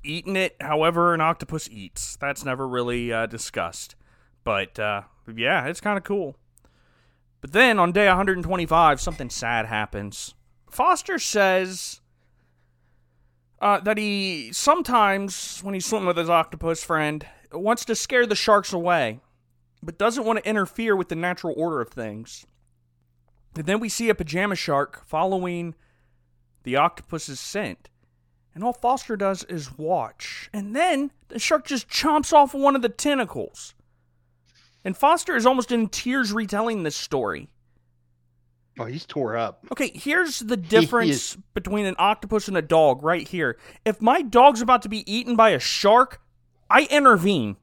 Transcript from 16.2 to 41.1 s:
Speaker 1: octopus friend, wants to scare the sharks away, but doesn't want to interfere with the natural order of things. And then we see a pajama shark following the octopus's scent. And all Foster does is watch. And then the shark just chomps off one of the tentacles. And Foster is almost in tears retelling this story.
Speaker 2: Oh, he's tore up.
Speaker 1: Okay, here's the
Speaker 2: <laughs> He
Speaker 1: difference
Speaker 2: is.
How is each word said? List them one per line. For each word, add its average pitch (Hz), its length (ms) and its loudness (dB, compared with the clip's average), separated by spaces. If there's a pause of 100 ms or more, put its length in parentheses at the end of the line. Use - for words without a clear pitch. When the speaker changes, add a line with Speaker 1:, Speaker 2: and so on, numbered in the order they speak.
Speaker 1:
octopus 165 540 0
friend, 151 420 -2 (260)
wants 202 340 -2
to 226 100 -2
scare 247 320 2
the 202 80 0
sharks 202 380 4
away, 165 480 0 (600)
but 165 160 -14
doesn't 226 280 0
want 220 180 0
to 208 60 -4
interfere 214 460 0
with 180 140 -4
the 170 60 -4
natural 175 420 -4
order 156 240 -2
of 110 80 -6
things. 110 560 -12 (1080)
And 156 100 -8
then 196 140 0
we 226 100 -4
see 226 200 -2
a 208 60 4
pajama 180 400 -4
shark 143 500 -4
following 175 680 -4 (880)
the 123 120 -4
octopus's 151 640 -2
scent. 165 500 -10 (640)
And 170 100 -10
all 240 100 -2
Foster 240 440 -2
does 196 280 -2
is 135 320 -10
watch. - 760 -6
And 208 220 -8
then 294 360 0 (160)
the 233 120 -10
shark 311 260 0
just 269 240 -6
chomps 302 440 0
off 285 200 8
one 277 220 2
of 262 60 0
the 240 80 0
tentacles. - 840 -4 (1120)
And 190 140 -6
Foster 320 380 2
is 233 100 2
almost 254 260 4
in 226 160 2
tears 247 460 -2
retelling 214 500 -2
this 147 120 -4
story. 101 540 -4 (1300)
Speaker 2:
Oh, 117 60 -6
he's 135 200 -10
tore 117 320 -4
up. 110 340 -6
Speaker 1:
Okay, 359 220 -4
here's 311 460 -4
the 233 160 -4
Speaker 2:
<laughs> - 0 -
He 190 120 -8
Speaker 1:
difference 226 420 4
Speaker 2:
is. - 280 -2 (160)